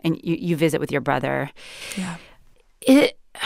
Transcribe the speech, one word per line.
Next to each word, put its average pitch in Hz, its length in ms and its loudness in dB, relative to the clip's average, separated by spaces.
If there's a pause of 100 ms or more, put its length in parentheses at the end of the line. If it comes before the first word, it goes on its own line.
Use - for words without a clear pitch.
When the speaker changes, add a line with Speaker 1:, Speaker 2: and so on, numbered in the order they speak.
Speaker 1:
and 165 180 0
you, 165 140 -2
you 170 220 -2
visit 156 240 2
with 147 100 -4
your 143 80 0
brother. 135 520 -2 (440)
Speaker 2:
Yeah. 180 220 -8 (640)
Speaker 1:
It, - 360 4 (280)